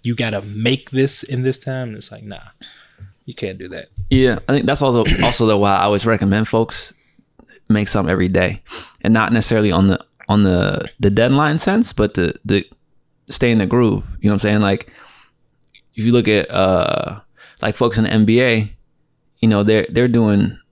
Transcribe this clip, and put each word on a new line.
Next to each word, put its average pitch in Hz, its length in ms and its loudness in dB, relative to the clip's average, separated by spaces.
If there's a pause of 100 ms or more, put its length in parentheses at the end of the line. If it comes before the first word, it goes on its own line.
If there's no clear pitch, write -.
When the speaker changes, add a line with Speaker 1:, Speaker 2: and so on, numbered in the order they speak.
Speaker 1:
"You 120 140 -4
gotta 107 240 -4
make 110 500 -4
this 135 320 -2
in 127 200 -6
this 131 160 -2
time," 127 360 -10
it's - 160 -16
like, - 140 -18
"Nah, 101 140 -16 (880)
you - 80 -16
can't 95 240 -10
do 90 100 -14
that." 90 220 -16 (180)
Speaker 2:
Yeah, 131 300 2 (100)
I - 60 0
think 131 120 0
that's 139 140 -2
also, 120 240 2 (100)
<coughs> - 80 0
also, 120 240 0
though, 107 120 2
why 101 180 2
I 95 60 0
always 104 240 0
recommend 110 420 0
folks - 460 -2 (760)
make 104 180 2
something 92 240 -2
every 90 180 0
day, 95 340 -2 (400)
and 110 120 2
not 113 180 0
necessarily 107 380 0
on 92 180 2
the, 92 120 0 (280)
on 104 140 2
the, 92 460 0 (100)
the 101 120 0
deadline 135 480 2
sense, 202 340 0
but - 220 -2
to, 87 180 0 (160)
to 98 160 0 (640)
stay - 240 0
in 113 60 2
the 98 80 0
groove. 110 380 0 (160)
You 101 100 0
know 104 40 2
what 101 100 -2
I'm 104 60 2
saying? 104 120 2
Like, 98 280 -2 (1040)
if 107 100 -4
you 117 80 2
look 120 160 4
at, 104 220 0
uh, - 720 0 (400)
like, 107 160 -4
folks 113 220 0
in 110 60 2
the 104 60 -2
N 107 140 4
B 113 180 4
A, 113 320 0 (640)
you 113 80 4
know, 104 140 4
they're, 107 260 2
they're 120 200 0
doing 110 500 2 (140)